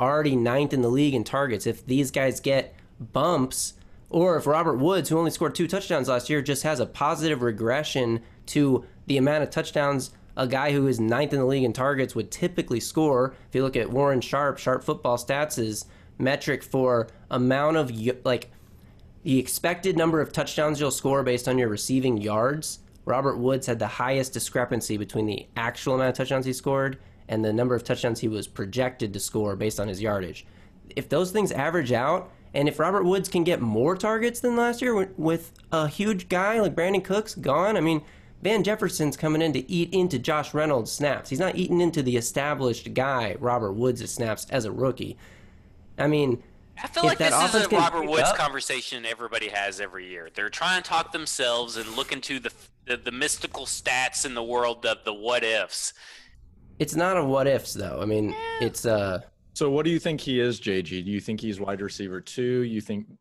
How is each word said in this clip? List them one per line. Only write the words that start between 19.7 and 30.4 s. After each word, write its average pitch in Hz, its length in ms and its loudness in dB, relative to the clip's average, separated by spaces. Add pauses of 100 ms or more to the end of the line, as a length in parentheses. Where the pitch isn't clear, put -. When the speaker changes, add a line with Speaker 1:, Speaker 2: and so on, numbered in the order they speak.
Speaker 1:
number 165 240 4
of 135 100 -6
touchdowns 151 480 0
you'll 143 100 2
score 139 320 0
based 123 240 0
on 127 120 2
your 120 100 4
receiving 127 480 0
yards, 110 640 -2 (260)
Robert 127 320 0
Woods 123 300 0
had 117 120 0
the 107 80 -2
highest 131 460 -2
discrepancy 120 640 -2
between 107 300 -2
the 101 200 -4 (100)
actual 120 380 -2
amount 131 160 2
of 127 60 0
touchdowns 131 300 -2
he 131 80 -2
scored 135 440 0 (300)
and 110 160 0
the 107 80 2
number 120 220 2
of 117 100 -2
touchdowns 123 360 -2
he 113 80 0
was 107 200 -4
projected 117 640 -4
to 98 80 -6
score 104 360 -2
based 107 220 -2
on 104 100 -2
his 95 120 -6
yardage. 98 460 -4 (500)